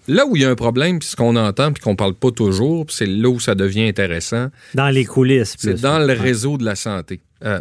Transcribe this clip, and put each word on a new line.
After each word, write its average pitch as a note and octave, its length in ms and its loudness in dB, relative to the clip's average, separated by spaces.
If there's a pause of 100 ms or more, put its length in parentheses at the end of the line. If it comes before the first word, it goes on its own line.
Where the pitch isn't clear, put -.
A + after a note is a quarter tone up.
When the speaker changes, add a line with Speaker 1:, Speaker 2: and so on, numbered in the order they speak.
Speaker 1:
Là A3+ 180 4
où B3 100 0
il C#3+ 60 4
y C3+ 40 4
a C3 40 4
un B2+ 60 2
problème, B2+ 440 0
puis - 100 -8
ce - 60 -10
qu'on A#2 200 2
entend, A#2 380 0
puis - 80 -8
qu'on G#2 140 0
parle G2 180 0
pas B2+ 180 0
toujours, A#2 540 0
puis - 120 -10
c'est A2+ 80 -2
là G#2+ 240 0
où B2 100 0
ça A2+ 140 -2
devient G2 300 0
intéressant. G2+ 640 -2 (260)
Speaker 2:
Dans C#3 160 2
les C3 160 2
coulisses, C3 520 2
Speaker 1:
C'est G#2 160 -2
Speaker 2:
plus. A2+ 80 -6
Speaker 1:
dans D3 180 2
le D3 80 2
Speaker 2:
Ouais. C3+ 60 2
Speaker 1:
réseau B2 440 0
de B2 60 -4
la G#2 120 -2
santé. F#2+ 460 -8 (220)
Euh, G2+ 180 -4